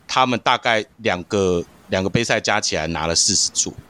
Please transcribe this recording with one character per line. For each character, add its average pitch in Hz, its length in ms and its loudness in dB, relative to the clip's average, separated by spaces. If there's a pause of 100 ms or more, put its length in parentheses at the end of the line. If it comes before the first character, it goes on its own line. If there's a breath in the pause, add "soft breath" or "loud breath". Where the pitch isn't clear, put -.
他 131 180 2
们 123 200 0
大 127 120 4
概 113 280 0 (140)
两 101 260 -2
个， 92 400 0 (240)
两 95 120 0
个 95 80 -2
杯 117 140 0
赛 113 180 0
加 107 200 0
起 - 160 -4
来 78 100 -2
拿 82 220 -4
了 82 80 0
四 - 180 0
十 - 160 0
座， - 240 -4 (160)